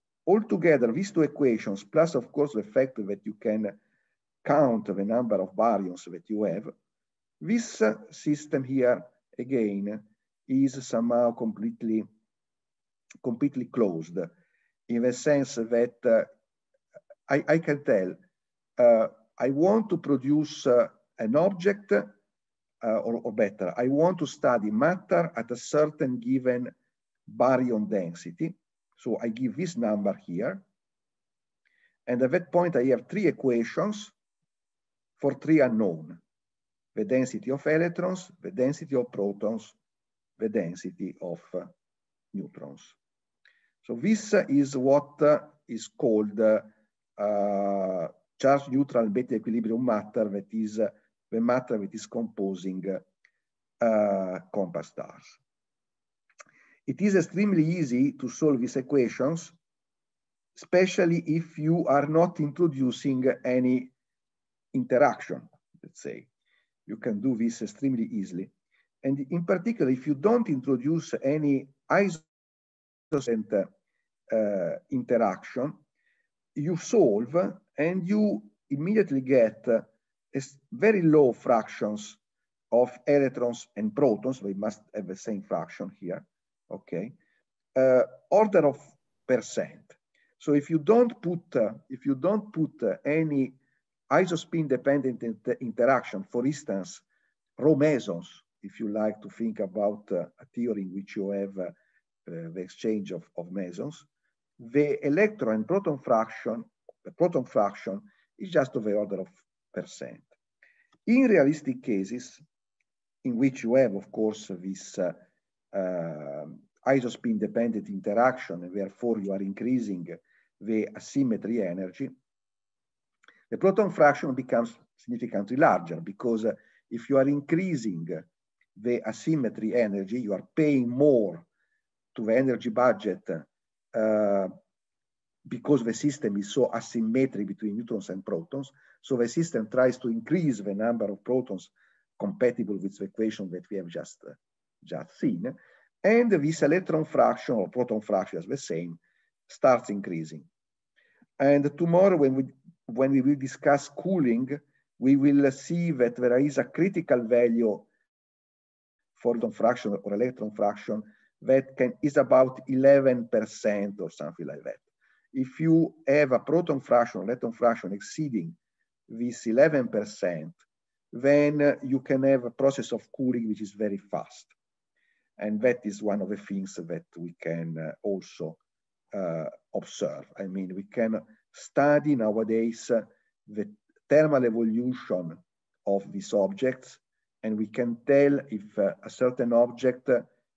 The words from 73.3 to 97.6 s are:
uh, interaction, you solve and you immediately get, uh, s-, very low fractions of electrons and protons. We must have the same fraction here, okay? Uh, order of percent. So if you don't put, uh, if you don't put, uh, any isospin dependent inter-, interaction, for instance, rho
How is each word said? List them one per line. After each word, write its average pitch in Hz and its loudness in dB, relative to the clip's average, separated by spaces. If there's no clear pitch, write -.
uh, 101 0
interaction, 120 -2
you 160 -2
solve 123 2
and 170 -2
you - 0
immediately 151 0
get, 123 2
uh, 113 2
s-, - -8
very 196 2
low 147 6
fractions - -2
of 120 4
electrons 131 0
and 107 -4
protons. 131 0
We 98 -6
must 104 -6
have 98 -8
the 95 -8
same 101 -10
fraction 90 -8
here, 90 -10
okay? 101 -10
Uh, 131 6
order 190 4
of 135 0
percent. - -4
So 151 -2
if 143 0
you 160 0
don't 226 4
put, 175 -6
uh, 110 0
if 131 -14
you 139 0
don't 202 -2
put, 156 -4
uh, 98 -2
any 147 0
isospin 165 0
dependent 131 0
inter-, 113 -4
interaction, 120 0
for 123 -4
instance, 98 -6
rho 147 4